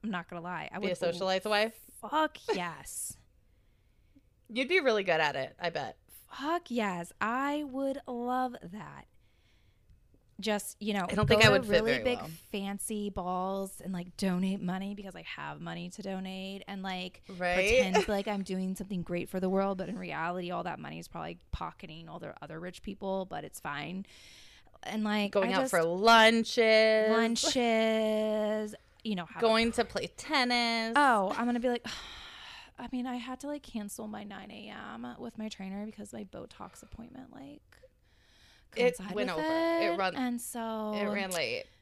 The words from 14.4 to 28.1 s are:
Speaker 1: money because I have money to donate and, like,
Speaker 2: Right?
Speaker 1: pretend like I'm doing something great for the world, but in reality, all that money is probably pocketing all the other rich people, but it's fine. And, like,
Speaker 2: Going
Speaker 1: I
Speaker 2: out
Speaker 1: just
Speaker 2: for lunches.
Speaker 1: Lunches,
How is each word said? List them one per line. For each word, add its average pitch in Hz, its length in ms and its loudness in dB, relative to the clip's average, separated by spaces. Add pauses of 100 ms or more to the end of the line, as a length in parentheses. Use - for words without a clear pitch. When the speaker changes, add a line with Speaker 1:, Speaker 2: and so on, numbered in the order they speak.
Speaker 1:
money 190 320 -4
because 196 200 -14
I 170 80 -14 (140)
have 147 240 -8
money 170 300 -8
to 208 120 -14
donate 190 640 -8
and, 190 160 -8
like, 185 400 -8 (140)
Speaker 2:
Right? 175 200 2
Speaker 1:
pretend 190 520 4
like 202 180 0
I'm 202 160 -2
doing 185 320 -4
something 190 280 -6
great 175 260 -4
for 190 100 -4
the 185 120 0
world, 196 280 2
but 175 100 -6
in 196 100 -6
reality, 175 520 -4
all 175 120 -4
that 165 160 -6
money 151 200 -12
is 170 100 -14
probably 170 300 -10 (140)
pocketing 160 560 -10
all 160 120 -14
the 165 200 -12
other 156 180 -12
rich 180 240 -12
people, 190 440 -4
but 156 180 -8
it's - 160 -14
fine. 147 460 -6 (800)
And, 214 200 -2
like, 208 280 2
Speaker 2:
Going 190 180 4
Speaker 1:
I 190 60 4
Speaker 2:
out 185 60 4
Speaker 1:
just 254 100 2
Speaker 2:
for 175 120 6
lunches. 220 1300 8
Speaker 1:
Lunches, 220 1600 2 (300)